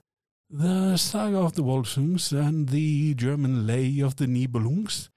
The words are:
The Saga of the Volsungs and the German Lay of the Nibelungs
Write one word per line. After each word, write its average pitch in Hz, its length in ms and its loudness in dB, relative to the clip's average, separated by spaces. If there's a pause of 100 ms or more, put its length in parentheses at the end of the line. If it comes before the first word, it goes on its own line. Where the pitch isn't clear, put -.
(480)
The 180 480 0
Saga 208 420 0
of 170 160 2
the 160 100 0
Volsungs 135 640 0
and 147 380 0
the 151 460 0
German 131 520 0
Lay 131 320 0
of 139 180 0
the - 100 0
Nibelungs 127 920 -2